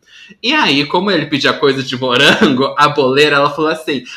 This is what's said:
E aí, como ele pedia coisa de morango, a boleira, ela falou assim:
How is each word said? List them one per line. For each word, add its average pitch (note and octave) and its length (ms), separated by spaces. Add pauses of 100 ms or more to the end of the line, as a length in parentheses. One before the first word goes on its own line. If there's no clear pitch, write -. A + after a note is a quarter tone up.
(420)
E B3 120
aí, D#3 320
como F#3 260
ele D3+ 140
pedia C#3 260
coisa C3+ 320
de C3 160
morango, C3 800
a D3 100
boleira, D3 480
ela C#3+ 140
falou D#3 200
assim: D3+ 340 (120)